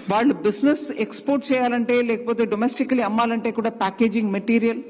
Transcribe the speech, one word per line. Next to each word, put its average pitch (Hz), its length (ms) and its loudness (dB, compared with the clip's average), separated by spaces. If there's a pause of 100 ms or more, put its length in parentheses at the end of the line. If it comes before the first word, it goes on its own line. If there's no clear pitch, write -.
వాళ్ళు 226 240 4
బిజినెస్ 208 580 0
ఎక్స్‌పోర్ట్ - 600 -2
చేయాలంటే 247 500 2
లేకపోతే 233 440 -2
డొమెస్టికలీ 247 560 0
అమ్మాలంటే 226 500 0
కూడా 226 180 -2
ప్యాకేజింగ్ 214 640 0
మెటీరియల్ 226 580 0